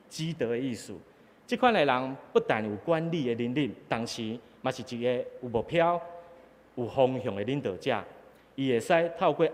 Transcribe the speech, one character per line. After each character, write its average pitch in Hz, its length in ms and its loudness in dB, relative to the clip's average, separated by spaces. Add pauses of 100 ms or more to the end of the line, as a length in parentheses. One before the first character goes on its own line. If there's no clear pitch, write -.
指 160 240 -6
导 120 160 -2
的 117 100 0
意 131 160 -2
思。 104 200 -10 (520)
这 247 100 -2
款 240 160 4
的 185 100 4
人 131 340 2 (160)
不 151 80 4
但 110 240 0
有 104 120 -2
管 165 340 0
理 131 240 0
的 120 100 -2
能 123 100 -2
力， 139 160 2 (180)
同 117 180 -2
时 113 320 -6 (240)
嘛 131 80 0
是 127 120 -8 (120)
一 117 80 -4
个 123 220 2 (180)
有 127 60 -8
目 113 140 0
标、 170 380 2 (760)
有 123 120 -4
方 127 360 2
向 98 120 -4
的 101 100 -4
领 135 160 0
导 107 160 2
者。 110 280 -2 (500)
伊 135 160 -2
会 117 100 4
使 170 380 4
透 175 140 4
过 160 220 4